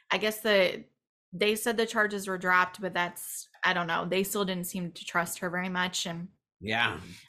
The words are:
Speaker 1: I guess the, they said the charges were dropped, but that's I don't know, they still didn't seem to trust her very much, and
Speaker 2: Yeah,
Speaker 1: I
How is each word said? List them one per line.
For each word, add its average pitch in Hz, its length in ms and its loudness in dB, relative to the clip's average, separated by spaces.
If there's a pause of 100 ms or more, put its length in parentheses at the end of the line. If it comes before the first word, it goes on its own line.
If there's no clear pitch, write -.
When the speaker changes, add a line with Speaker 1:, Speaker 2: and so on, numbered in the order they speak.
Speaker 1:
I 190 80 2
guess 214 220 0
the, 202 440 4 (480)
they 208 220 2
said 226 220 0
the 226 100 2
charges 208 400 0
were 185 120 -2
dropped, 180 420 4
but 185 120 -4
that's - 560 -4 (160)
I 180 80 6
don't 175 140 0
know, 170 200 0
they 190 160 2
still 202 220 0
didn't 180 220 -2
seem 175 260 -6
to - 120 -14
trust - 360 -2
her 180 100 -2
very 180 180 -2
much, 180 380 -2
and 170 220 -8 (320)
Speaker 2:
Yeah, 110 340 2
Speaker 1:
I 78 60 -10 (280)